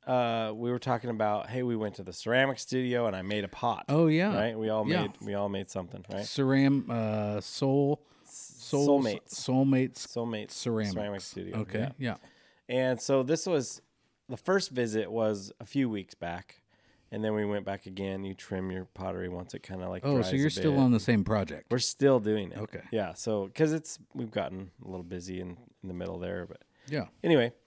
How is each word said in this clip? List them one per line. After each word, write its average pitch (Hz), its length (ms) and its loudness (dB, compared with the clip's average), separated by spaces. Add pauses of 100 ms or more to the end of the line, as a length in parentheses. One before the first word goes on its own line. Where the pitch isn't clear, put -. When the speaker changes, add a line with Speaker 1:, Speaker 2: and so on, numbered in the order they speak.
Speaker 1:
Uh, 117 500 2
we 120 140 -2
were 123 80 0
talking 120 320 -2
about, 107 400 0
hey, 127 140 -4
we 120 120 0
went 107 200 -2
to 98 80 -12
the 90 100 -12
ceramic 127 460 2
studio 123 480 0
and 98 80 0
I 92 80 -4
made 104 200 -2
a 98 40 -4
pot. - 420 -2
Speaker 2:
Oh, 156 160 6
yeah. 170 320 4
Speaker 1:
Right. 113 180 0
We 110 140 -2
all 107 180 2
Speaker 2:
Yeah. 180 140 2
Speaker 1:
made, 101 100 -2 (140)
we 104 80 -4
all 101 160 0
made 98 220 -6
something, 92 420 -8
right? 98 80 -4
Speaker 2:
Ceram-, 135 720 4
uh, 107 500 0
soul, 139 600 2 (240)
Speaker 1:
S-, - 320 -16
Speaker 2:
soul, 143 420 4
Speaker 1:
Soulmates. 110 320 -2
Speaker 2:
Soulmates 131 720 2 (100)
Speaker 1:
Soulmates 117 360 -4
Speaker 2:
Ceramics. 110 420 -2
Speaker 1:
Ceramic 101 280 -4
Studio. 92 400 -8
Speaker 2:
Okay. 107 180 -4
Speaker 1:
Yeah. 131 180 -2
Speaker 2:
Yeah. 123 180 -4 (540)
Speaker 1:
And 127 320 2
so 135 220 4
this 156 240 0
was, 147 340 -2 (480)
the 127 80 -8
first 190 320 0
visit 110 420 0
was 107 480 0
a 110 60 -14
few 135 240 0
weeks 101 240 -6
back. - 480 -8 (500)
And 107 120 -4
then 107 120 2
we 107 100 0
went 104 200 -2
back 98 200 -6
again. 95 400 -6
You 98 80 -6
trim 92 380 -6
your 92 140 -6
pottery 92 440 -6
once 90 240 -10
it - 100 -10
kinda, 92 240 -10
like, 90 180 -6
Speaker 2:
Oh, 139 100 4
Speaker 1:
dries 117 160 2
Speaker 2:
so - 40 2
you're 139 120 4
Speaker 1:
a 151 40 2
Speaker 2:
still 156 220 0
Speaker 1:
bit. 139 80 4
Speaker 2:
on 127 100 8
the 117 80 6
same 107 240 4
project. 90 480 0
Speaker 1:
We're 120 60 2
still 135 420 4
doing 104 320 0
it. 85 60 -10
Speaker 2:
Okay. 101 240 -8 (100)
Speaker 1:
Yeah. 98 220 -2
So, 104 420 -2
'cause 156 160 4
it's, 156 280 -4 (140)
we've 113 180 -8
gotten 92 400 -6 (120)
a - 60 -14
little 92 140 -8
busy 90 360 -8
in, 90 160 -10 (260)
in 98 60 -10
the 92 60 -8
middle 87 260 -6
there, 90 280 -6
but - 160 -18 (240)
Speaker 2:
Yeah. 131 180 -6 (180)
Speaker 1:
anyway. 131 300 4 (140)